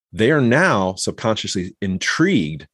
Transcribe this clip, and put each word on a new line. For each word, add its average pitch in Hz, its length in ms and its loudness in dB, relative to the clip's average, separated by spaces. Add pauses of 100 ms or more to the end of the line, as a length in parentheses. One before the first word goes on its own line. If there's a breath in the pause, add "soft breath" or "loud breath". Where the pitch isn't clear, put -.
(140)
They 107 180 2
are 151 100 4
now 120 540 2
subconsciously - 840 -4
intrigued 95 920 -2